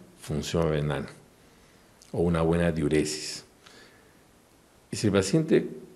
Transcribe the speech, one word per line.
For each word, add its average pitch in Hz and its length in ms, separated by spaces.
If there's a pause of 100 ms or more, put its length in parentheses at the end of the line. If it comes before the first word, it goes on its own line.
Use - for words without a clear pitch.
(200)
función 80 480
renal 73 380 (1080)
o - 80
una 85 220
buena 85 280
diuresis. 76 720 (1500)
Y - 40
si 110 120
el 92 40
paciente 98 560 (280)